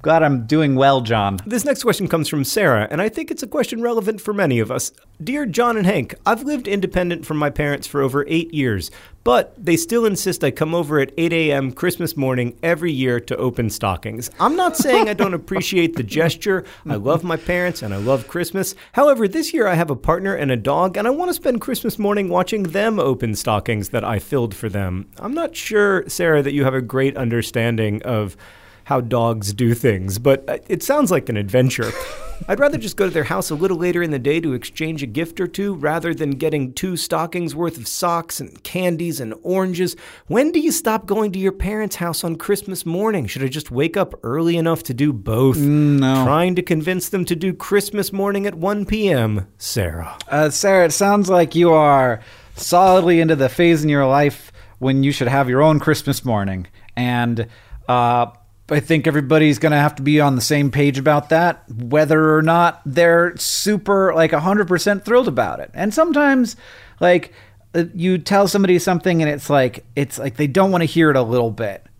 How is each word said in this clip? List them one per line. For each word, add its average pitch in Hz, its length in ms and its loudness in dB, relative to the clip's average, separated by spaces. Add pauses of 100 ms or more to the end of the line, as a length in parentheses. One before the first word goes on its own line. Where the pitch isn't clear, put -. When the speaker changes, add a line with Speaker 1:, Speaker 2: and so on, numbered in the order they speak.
Speaker 1:
glad 160 200 4
I'm 135 240 2
doing 147 280 2
well, 135 260 4
John. 107 460 -2
Speaker 2:
This 220 180 -4
next 285 180 -2
question 196 260 0
comes 160 200 -2
from 143 160 -2
Sarah, 127 460 2
and 156 100 -4
I 214 80 -2
think 320 220 -8
it's - 120 -8
a 254 40 -10
question 233 340 -4
relevant 220 400 -2
for 214 140 -6
many 156 240 2
of 110 120 0
us. 127 220 -6 (300)
"Dear 269 240 -4
John 226 320 0
and 185 80 2
Hank, 180 280 0 (120)
I've 226 160 0
lived 277 260 -4
independent 180 560 -2
from 156 140 -4
my 147 100 0
parents 143 380 -4
for 139 160 -2
over 135 260 0
eight 165 240 -2
years, 120 380 -2 (320)
but 240 340 2
they 170 220 0
still 233 260 0
insist 185 400 -2
I 135 60 2
come 156 240 -4
over 156 260 0
at 135 160 -2
eight 165 160 0
A 160 200 0
M 135 200 -2
Christmas 175 460 -4
morning 123 440 -2
every 170 300 -2
year 127 280 0
to - 180 -8
open 120 320 -2
stockings. 107 680 -6
I'm 247 180 2
not 359 200 0
saying 294 320 2
I 208 60 -2
don't 185 180 0
appreciate 175 640 -2
the 123 60 -6
gesture. 165 640 -2 (200)
I 135 100 -4
love 147 280 -2
my 170 120 -2
parents 180 440 -4
and 104 140 -6
I - 20 -6
love 117 320 -2
Christmas. 180 460 -6 (180)
However, 269 340 4
this 302 280 -2
year 240 120 2
I 180 80 2
have 165 140 0
a 139 80 -2
partner 185 380 -2
and 139 160 -2
a 127 80 0
dog, 165 400 0
and 208 80 -2
I 247 40 2
want 349 200 -2
to - 40 -2
spend 247 280 -2
Christmas 233 360 -4
morning 202 300 0
watching 185 360 0
them 202 360 -2
open 123 360 0
stockings 107 520 -2
that 110 160 -4
I 104 140 -2
filled 117 360 -4
for 113 140 -8
them." 95 380 -4 (120)
I'm 233 140 -8
not 320 240 -6
sure, 202 520 0
Sarah, 160 340 2
that 135 100 -2
you 143 120 0
have 131 100 2
a 131 80 -2
great 131 340 0
understanding 113 840 -2
of 107 320 -4 (520)
how 131 140 0
dogs 117 540 -2
do 117 180 2
things, 98 460 0
but, 135 280 2
uh, - 120 -4 (100)
it 180 140 -2
sounds 269 280 2
like 147 200 0
an 110 80 -2
adventure. 117 520 0 (280)
<laughs> - 300 -10
"I'd 208 100 -2
rather 285 180 2
just 208 200 -8
go 196 100 2
to 160 80 -4
their 156 100 0
house 175 240 -4
a 160 60 -4
little 180 240 0
later 175 240 0
in 165 80 -2
the 143 80 -2
day 143 220 0
to 160 120 -2
exchange 156 500 -6
a 135 40 -8
gift 165 340 -6
or 180 60 -2
two 196 280 -4
rather 156 380 -2
than 156 200 -4
getting 139 420 -2
two 185 220 -4
stockings 165 580 -4
worth 165 240 -4
of 117 80 -14
socks 170 540 -4
and - 240 -16
candies 170 560 -4
and 110 120 -8 (120)
oranges. 180 520 -2 (300)
When 262 240 2
do 349 80 0
you 302 140 0
stop 220 340 -2
going 208 260 0
to 190 60 -6
your 190 140 0
parents' 208 440 -4
house 170 280 -4
on 165 120 -4
Christmas 190 480 -4
morning? 180 420 -2
Should 135 180 -6
I - 40 -2
just 147 220 -8
wake 147 260 -2
up 190 280 -4
early 165 320 0
enough 165 260 0
to - 100 -8
do 139 220 0
both?" 117 420 2
Speaker 1:
Mm, 147 440 4
no. 131 240 2
Speaker 2:
Trying 170 320 2
to 180 60 0
convince 175 460 -2
them 185 180 -2
to 175 100 -2
do 185 180 -2
Christmas 196 580 -2
morning 196 340 -2
at 190 100 -6
one 202 280 -2
P 208 240 0
M, 110 380 0 (100)
Sarah. 85 640 -6 (100)
Speaker 1:
Uh, 151 220 2
Sarah, 185 360 4
it 151 60 0
sounds 202 380 2
like 170 240 4
you 170 180 6
are 139 480 4 (360)
solidly 180 640 4
into 160 160 4
the 135 120 2
phase 170 340 4
in 156 60 0
your 143 180 2
life 139 460 0 (280)
when 135 240 2
you 143 80 2
should 131 160 -2
have 135 200 2
your 127 140 4
own 156 160 6
Christmas 139 460 -2
morning. 98 420 -2 (300)
And, 120 500 -2 (420)
uh, 120 380 2 (440)
I 151 100 2
think 156 260 0
everybody's 151 520 2
gonna 151 200 2
have 147 180 2
to 139 60 -10
be 147 200 4
on 139 140 2
the 120 40 0
same 143 300 0
page 143 260 2
about 147 320 0
that, 165 420 0
whether 151 640 2
or 156 60 4
not 165 460 2
they're 170 500 4
super, 196 760 0
like, 160 180 4
a 151 80 2
hundred 190 280 0
percent 185 360 0
thrilled 240 240 4
about 113 320 -2
it. - 140 -12
And 208 180 -2
sometimes, 285 640 2 (420)
like, 175 360 2 (400)
uh, 170 100 2 (100)
you 185 220 0
tell 196 320 2
somebody 190 300 4
something 175 420 0
and 151 100 2
it's 147 200 -6
like, 131 340 2 (120)
it's 139 220 -4
like 135 180 -8
they 151 100 0
don't 147 260 2
wanna 170 140 2
hear 160 240 4
it 135 60 4
a 131 60 4
little 117 280 0
bit 101 340 -6 (160)